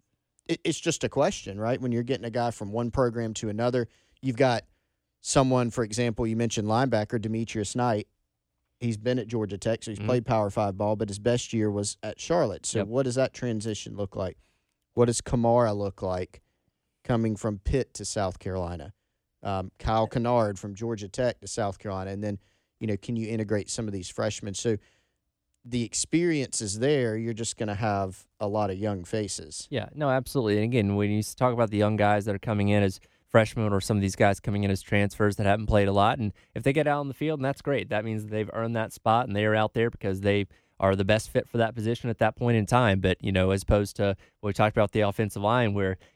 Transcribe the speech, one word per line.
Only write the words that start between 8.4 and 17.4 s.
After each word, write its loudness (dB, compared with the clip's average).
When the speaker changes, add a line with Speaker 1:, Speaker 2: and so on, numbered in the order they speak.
Speaker 1:
He's -2
been -2
at -6
Georgia -4
Tech, -4
so -10
he's -8
Speaker 2:
Mm-hmm. -4
Speaker 1:
played 2
Power 2
Five -2
ball, 0
but -4
his -8
best 0
year 0
was -4
at -10
Charlotte. -2
So -2
Speaker 2:
Yep. -2
Speaker 1:
what 0
does -2
that 2
transition -6
look -6
like? -6
What 6
does 2
Kamara 2
look -6
like -6
coming 0
from -4